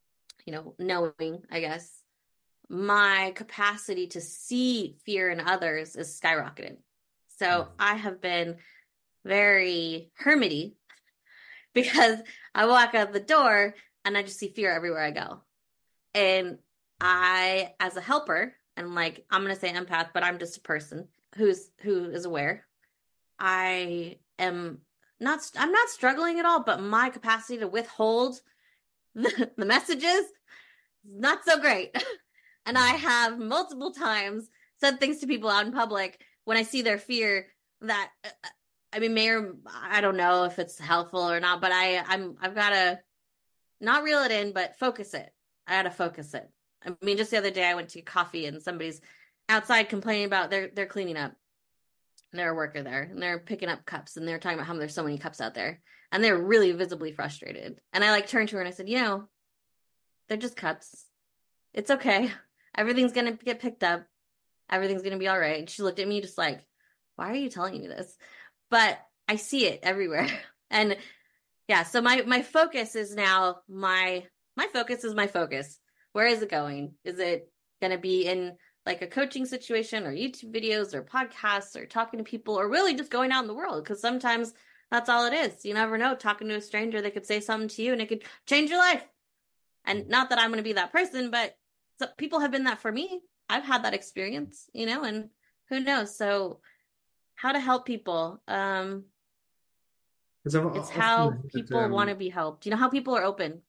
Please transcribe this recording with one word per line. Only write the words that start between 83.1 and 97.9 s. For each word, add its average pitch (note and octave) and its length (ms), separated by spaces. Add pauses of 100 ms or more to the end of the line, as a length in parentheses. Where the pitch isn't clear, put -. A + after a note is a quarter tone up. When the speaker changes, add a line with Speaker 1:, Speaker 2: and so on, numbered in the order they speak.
Speaker 1:
going C4 220
out C4 100
in G#3+ 60
the G#3 60
world? A#3+ 320
'Cause G#3 160
sometimes A#3 500 (380)
that's A#3 180
all A#3+ 180
it A#3+ 80
is. D4 300
You G#3 100
never A3 240
know. B3+ 180
Talking G#3+ 320
to G#3+ 80
a G#3 40
stranger, G#3+ 420
they G#3 100
could G3+ 140
say G#3 140
something A3 300
to A3 120
you B3 120
and A3 80
it G#3+ 60
could A3 160 (220)
change D4 240
your F4 100
life. F4+ 240 (800)
And G3+ 200
Speaker 2:
Mm. - 20
Speaker 1:
not B3+ 220
that A#3+ 100
I'm A3+ 100
gonna A3 120
be A3 120
that F3+ 180
person, C4+ 380
but A#3 260 (420)
so, B3+ 100 (100)
people D#4 220
have C#4+ 100
been C4 140
that A3+ 160
for A3 120
me. F4+ 300 (260)
I've B3+ 160
had B3 200
that G#3 100
experience, G#3 800
you A3+ 120
know, B3+ 180
and G#3+ 260 (400)
who C4 100
knows? B3+ 380
So G3+ 420 (760)
how C4 160
to C#4+ 80
help B3+ 260
people? F3+ 640